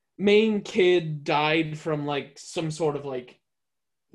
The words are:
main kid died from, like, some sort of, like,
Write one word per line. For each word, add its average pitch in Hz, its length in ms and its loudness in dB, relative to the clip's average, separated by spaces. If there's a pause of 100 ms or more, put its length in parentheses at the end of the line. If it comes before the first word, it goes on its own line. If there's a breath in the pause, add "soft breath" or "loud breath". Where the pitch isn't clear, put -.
(180)
main 208 440 4
kid 170 640 0
died 156 540 0
from, 147 280 -4
like, 143 320 -6
some 165 320 -8
sort 151 260 -2
of, 135 100 -8
like, 127 340 -10 (760)